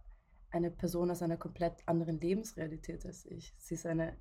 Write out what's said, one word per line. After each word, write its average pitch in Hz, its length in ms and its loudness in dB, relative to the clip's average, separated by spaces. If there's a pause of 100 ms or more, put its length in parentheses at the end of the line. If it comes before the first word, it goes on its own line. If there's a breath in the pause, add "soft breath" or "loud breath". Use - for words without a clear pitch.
(500)
eine 170 220 2
Person 175 380 2
aus 175 120 0
einer 165 160 2
komplett 170 500 -2
anderen 165 320 4
Lebensrealität 165 840 -2
als - 200 -10
ich. - 320 -12
Sie - 180 -6
ist 160 100 -4
eine 165 360 0